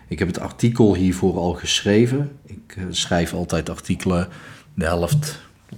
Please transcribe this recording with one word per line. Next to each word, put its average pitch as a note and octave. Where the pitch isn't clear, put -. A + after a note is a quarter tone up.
Ik -
heb F2+
het -
artikel A#2
hiervoor F#2
al F2
geschreven. A#2+
Ik, -
eh, F#2+
schrijf E2+
altijd E2+
artikelen. F2+
De F2
helft E2